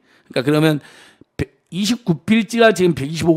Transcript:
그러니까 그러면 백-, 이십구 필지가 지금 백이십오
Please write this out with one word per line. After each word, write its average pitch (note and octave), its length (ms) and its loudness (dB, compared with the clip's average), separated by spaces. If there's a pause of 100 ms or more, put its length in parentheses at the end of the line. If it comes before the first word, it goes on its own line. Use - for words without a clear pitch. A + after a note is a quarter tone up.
(280)
그러니까 C3+ 140 -4
그러면 D3+ 380 2 (580)
백-, - 320 -10
이십구 G3 540 -4
필지가 A3 480 2
지금 F3 220 0
백이십오 D#3 420 -2